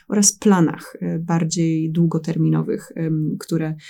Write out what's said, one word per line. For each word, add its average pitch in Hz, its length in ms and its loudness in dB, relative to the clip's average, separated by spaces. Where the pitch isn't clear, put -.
oraz 202 240 2
planach, - 680 2
e, 170 180 -4
bardziej 165 720 0
długoterminowych, 160 1040 0
em, 160 440 0
które, 160 360 -2